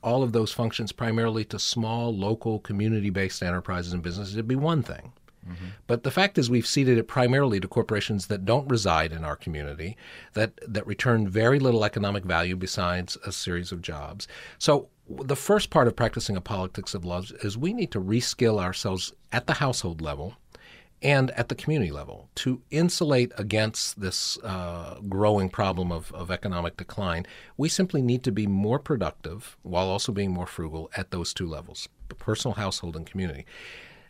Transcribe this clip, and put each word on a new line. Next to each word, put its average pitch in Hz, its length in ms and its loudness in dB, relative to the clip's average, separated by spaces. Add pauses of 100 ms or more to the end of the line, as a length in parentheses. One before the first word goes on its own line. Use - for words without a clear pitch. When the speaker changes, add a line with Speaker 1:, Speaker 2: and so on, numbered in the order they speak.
Speaker 1:
all 123 220 4
of 117 80 2
those 110 200 2
functions 113 380 -2
primarily 113 540 0
to - 160 -6
small, 117 560 0
local, 107 440 0
community-based 101 840 0
enterprises 87 480 -2
and 90 100 -2
businesses, 95 320 -6
it'd 110 140 -2
be 131 80 2
one 151 260 2
thing. - 300 -12 (320)
Speaker 2:
Mm-hmm. 90 220 -12 (200)
Speaker 1:
But 120 160 0
the 135 80 -2
fact 190 280 2
is 123 120 4
we've 120 160 4
ceded 127 320 4
it 110 80 2
primarily 127 540 4
to 92 80 -4
corporations 107 580 0
that 95 180 -4
don't 131 240 2
reside 85 440 4
in 80 120 -6
our 73 120 -4
community, 76 600 -8 (380)
that, 107 180 0 (140)
that 104 220 -4
return 110 400 4
very 117 320 6
little 117 240 4
economic 101 400 0
value 90 320 2
besides 90 680 -2
a 98 60 -6
series 87 400 -4
of 90 100 -6
jobs. 78 460 -10 (320)
So - 300 4 (200)
w-, - 180 -10
the 135 100 0
first - 340 2
part 135 160 6
of 110 80 4
practicing 110 420 -2
a 92 40 -4
politics 95 540 -6
of 87 100 -6
love 90 260 -4 (140)
is 104 120 -4
we 160 160 -2
need 233 200 -2
to 107 80 -2
reskill 110 600 2
ourselves 92 520 -4 (180)
at - 160 -2
the 160 80 2
household 95 460 -2
level 73 340 -6 (640)
and 135 320 4
at - 160 -2
the 131 60 -6
community 123 380 0
level - 420 -12
to - 260 -2 (120)
insulate 147 640 4
against 107 640 0
this, - 420 -2
uh, 87 560 -6 (100)
growing 101 400 4
problem 92 440 0
of, 80 200 -6
of 90 200 -8
economic 87 440 -4
decline. 90 480 -4 (320)
We 147 120 2
simply 180 340 2
need 123 220 2
to 127 80 2
be 104 160 0
more 104 320 2
productive 95 800 -4
while 92 240 0
also 98 240 0
being 98 220 0
more 87 160 -4
frugal 80 480 -8
at 95 160 -8
those 85 200 -4
two 92 140 -4
levels, - 420 -10 (200)
the - 80 -14
personal, 110 400 -2
household, 90 400 -4
and 82 100 -8
community. 90 400 -6 (640)